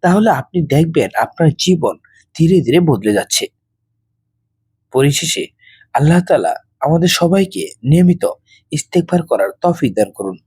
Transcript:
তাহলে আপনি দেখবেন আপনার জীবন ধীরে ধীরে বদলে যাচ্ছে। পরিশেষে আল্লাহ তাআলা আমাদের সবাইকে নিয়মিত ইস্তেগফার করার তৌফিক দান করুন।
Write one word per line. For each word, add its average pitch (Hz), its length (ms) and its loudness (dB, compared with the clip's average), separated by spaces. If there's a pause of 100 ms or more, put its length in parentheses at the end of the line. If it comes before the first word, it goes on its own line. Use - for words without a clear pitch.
তাহলে 202 280 2
আপনি 151 380 -2
দেখবেন 151 420 0 (120)
আপনার 151 380 0
জীবন 160 380 -2 (400)
ধীরে 165 240 4
ধীরে 123 180 2
বদলে 107 340 0
যাচ্ছে। - 340 -4 (1400)
পরিশেষে 139 560 -2 (460)
আল্লাহ 160 340 2
তাআলা 107 280 0 (240)
আমাদের 165 280 0
সবাইকে 175 600 -2 (160)
নিয়মিত 175 420 2 (460)
ইস্তেগফার 175 520 -2
করার 101 260 -2 (120)
তৌফিক 170 340 -2
দান 107 160 -2
করুন। 95 360 -10